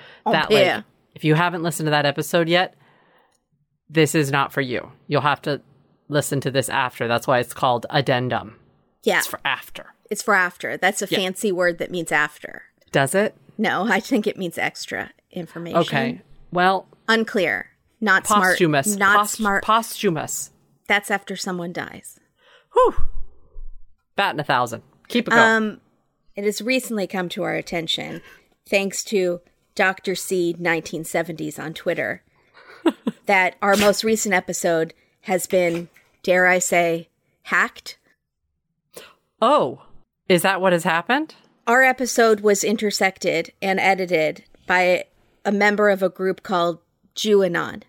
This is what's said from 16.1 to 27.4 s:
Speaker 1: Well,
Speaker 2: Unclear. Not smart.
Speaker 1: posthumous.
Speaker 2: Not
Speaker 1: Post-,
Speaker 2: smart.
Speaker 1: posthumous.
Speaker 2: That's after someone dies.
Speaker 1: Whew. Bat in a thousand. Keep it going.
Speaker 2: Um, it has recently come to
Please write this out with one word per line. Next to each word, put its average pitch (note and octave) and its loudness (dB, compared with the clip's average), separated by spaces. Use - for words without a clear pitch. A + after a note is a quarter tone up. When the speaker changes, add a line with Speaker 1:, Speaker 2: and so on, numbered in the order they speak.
Speaker 1:
Well, F3+ 2
Speaker 2:
Unclear. A3 0
Not F#3+ 2
smart. G#3 4
Speaker 1:
posthumous. E3 2
Speaker 2:
Not G3+ 4
Speaker 1:
Post-, G#3 -2
Speaker 2:
smart. G3+ 0
Speaker 1:
posthumous. G#3 -2
Speaker 2:
That's G#3 -2
after G3 -6
someone F3+ -8
dies. - -12
Speaker 1:
Whew. B4 4
Bat G3 0
in C#3+ -6
a D3 -4
thousand. B2 -2
Keep A#3 -2
it - 0
going. A3+ 6
Speaker 2:
Um, A3 2
it G3+ -8
has G#3 -2
recently A#3 -2
come F3+ -6
to F3 -6